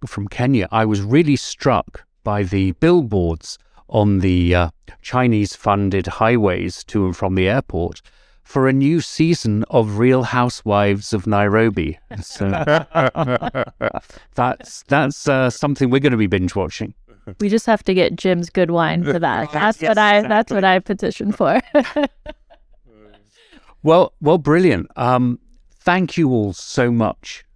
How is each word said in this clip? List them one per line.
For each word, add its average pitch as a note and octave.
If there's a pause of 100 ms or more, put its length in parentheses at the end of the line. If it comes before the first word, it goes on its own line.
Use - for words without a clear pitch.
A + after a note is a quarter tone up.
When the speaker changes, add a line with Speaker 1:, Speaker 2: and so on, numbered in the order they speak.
Speaker 1:
from G2+
Kenya, B2
I A2+
was G2+
really C#3+
struck - (200)
by G#2
the F#2+
billboards G#2 (300)
on G#2
the, F2+
uh, F2 (320)
Chinese-funded G2+
highways F#2+
to G2+
and F2+
from F#2
the F#2
airport G2 (400)
for C3
a C3
new C#3+
season A#2+
of G#2+
Real B2+
Housewives G#2
of G#2
Nairobi. G2+ (240)
So -
<laughs> C#3
that's, -
that's, C#3+
uh, C3
something C#3
we're C3+
gonna C3+
be A2
binge F#2
watching. G2+ (480)
Speaker 2:
We G#3
just G#3+
have A3
to F#3+
get F3
Jim's F3
good F3
wine E3+
for D#3
that. D3
Speaker 1:
<laughs> -
Speaker 2:
That's G3+
Speaker 1:
Yes, D#3+
Speaker 2:
what G#3+
I, G#3
Speaker 1:
exactly. G#3+
Speaker 2:
that's A3
what G3
I F#3
petitioned G3
for. F#3+
<laughs> - (2250)
Speaker 1:
Well, E3
well, D#3+
brilliant. D3
Um, B2 (320)
thank F3+
you D3+
all G#2+
so -
much - (120)